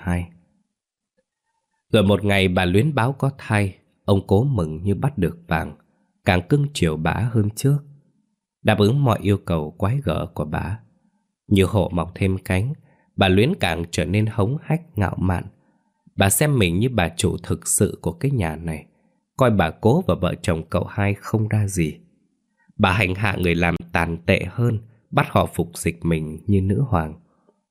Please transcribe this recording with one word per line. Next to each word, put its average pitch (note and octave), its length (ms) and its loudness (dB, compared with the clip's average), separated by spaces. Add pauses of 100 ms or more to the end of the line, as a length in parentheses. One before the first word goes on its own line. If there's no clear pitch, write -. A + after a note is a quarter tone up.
hai. F2 280 -2 (1600)
Rồi G#2+ 100 6
một G2 200 4
ngày G2 240 2
bà F#2 180 2
Luyến A2 300 2
báo A#2+ 180 0
có C#3 240 -2
thai, G2+ 400 -2 (280)
ông G2 220 2
cố G2+ 160 4
mừng F2 400 -2
như G2 120 0
bắt - 220 -4
được E2 200 -2 (100)
vàng, D#2+ 280 -4 (500)
càng F2+ 220 2
cưng C#3+ 260 2
chiều D#2+ 240 0
bà E2+ 340 0
hơn G#2+ 240 2
trước, C#3+ 220 2 (880)
đáp G#2+ 160 2
ứng A#2+ 240 4
mọi A#2 180 2
yêu G2 160 2
cầu D#2 340 -4
quái A2+ 320 -2
gở D#2+ 300 -2
của D#2+ 120 -6
bà. E2 340 -6 (680)
Như G2 180 4
hổ F2 280 0
mọc F2 220 -4
thêm F#2+ 220 -2
cánh, G2 360 -2 (420)
bà G2 120 2
Luyến G#2 320 4
càng E2+ 320 -2
trở E2+ 140 -2
nên G#2 200 0
hống A2 360 -2
hách - 360 -6
ngạo - 200 -2
mạn. F2+ 280 -2 (720)
Bà G2 120 4
xem D3 300 2
mình F2 200 2
như B2 100 0
bà F#2+ 280 0
chủ F2 200 0
thực - 300 -6
sự - 340 0
của E2+ 120 -4
cái C#3 180 -4
nhà E2+ 240 -2
này, D#2+ 300 -8 (520)
coi B2 140 4
bà F2 200 2
cố C#3 360 2
và F2 80 2
vợ E2 260 -2
chồng D#2+ 280 -2
cậu F2 140 -2
hai G2+ 300 -2
không A2 340 -4
ra G#2+ 200 0
gì. F2 300 -2 (800)
Bà F#2+ 140 4
hành F#2 240 0
hạ G2 240 -2
người F2 160 2
làm E2+ 200 2 (160)
tàn E2+ 340 -2
tệ - 240 2
hơn, A#2 300 -2 (320)
bắt C#3 180 0
họ F2+ 160 2
phục - 320 -6
dịch - 280 -6
mình D#2 420 -2
như G2 140 2
nữ F#2+ 260 0
hoàng. D#2+ 320 -2 (520)